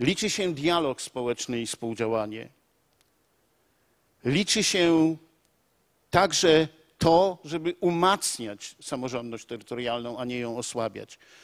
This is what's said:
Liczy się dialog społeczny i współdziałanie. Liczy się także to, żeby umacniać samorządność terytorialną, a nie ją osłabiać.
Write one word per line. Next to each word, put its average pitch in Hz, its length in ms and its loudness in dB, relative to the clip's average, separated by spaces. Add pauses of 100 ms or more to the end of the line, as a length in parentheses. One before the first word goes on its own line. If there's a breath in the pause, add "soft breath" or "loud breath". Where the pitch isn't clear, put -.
Liczy 185 300 0
się 185 240 -2
dialog 151 480 0
społeczny 120 580 -4
i 113 60 -6
współdziałanie. 113 840 -4 (1800)
Liczy 185 400 2
się 165 520 4 (960)
także 160 560 4 (300)
to, 175 460 6
żeby 165 360 -4
umacniać 170 1040 0
samorządność 120 640 -8
terytorialną, 120 720 -8
a 127 60 -6
nie 123 140 -6
ją 117 200 -6
osłabiać. 110 600 -8 (240 soft breath)